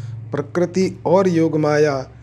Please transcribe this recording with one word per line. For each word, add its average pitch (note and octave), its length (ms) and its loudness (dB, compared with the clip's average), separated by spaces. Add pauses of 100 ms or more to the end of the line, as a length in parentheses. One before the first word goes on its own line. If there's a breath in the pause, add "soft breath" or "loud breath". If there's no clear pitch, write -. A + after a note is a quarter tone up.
(320 loud breath)
प्रकृति F3 760 -2
और F#3 220 4
योग D#3+ 300 2
माया, D3 540 0 (120)